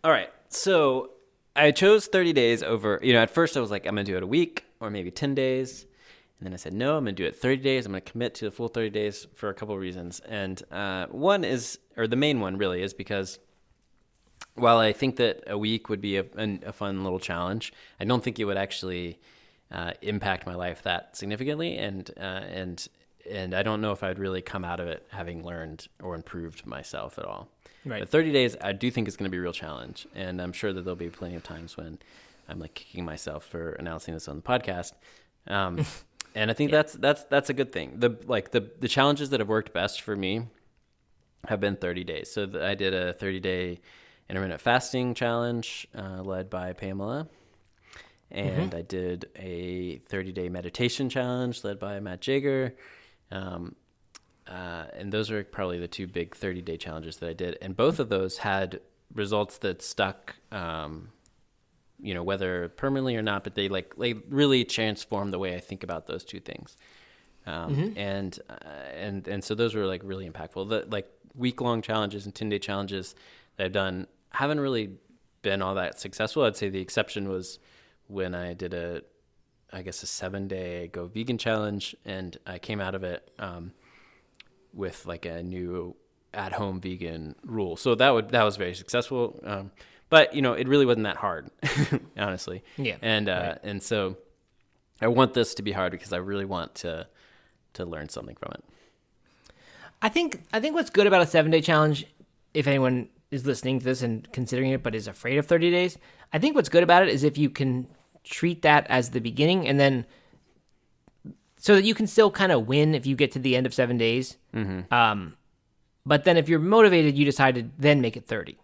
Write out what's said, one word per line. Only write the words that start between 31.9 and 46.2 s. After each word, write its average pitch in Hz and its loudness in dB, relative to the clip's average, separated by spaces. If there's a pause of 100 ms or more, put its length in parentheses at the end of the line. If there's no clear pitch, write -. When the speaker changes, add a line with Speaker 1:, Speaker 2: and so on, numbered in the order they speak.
Speaker 1:
I'm, 80 -10
like, 78 -14
kicking - -10
myself 78 -8
for 82 -8
announcing 82 -10
this 80 -10
on 71 -10
the 85 -12
podcast. 98 -4 (540)
Um, 98 0 (240)
Speaker 2:
<laughs> - -14
Speaker 1:
and 107 0
I - 2
think 147 2
Speaker 2:
Yeah. 151 6
Speaker 1:
that's, 147 0
that's, 143 0
that's 139 2
a 139 0
good 131 -2
thing. 67 -6
The, 117 2
like, 110 -2
the, 107 0 (100)
the 123 -2
challenges 143 2
that 135 0
have 104 -2
worked 110 0
best 92 -2
for 107 -4
me 101 -2 (1000)
have 101 -2
been 101 0
thirty 90 -4
days. 85 -8
So 104 -4
th-, 95 -6
I 98 -2
did 95 -2
a 90 -2
thirty 95 -4
day 90 -4 (500)
intermittent 92 -4
fasting 123 0
challenge, 120 -4 (100)
uh, 95 -10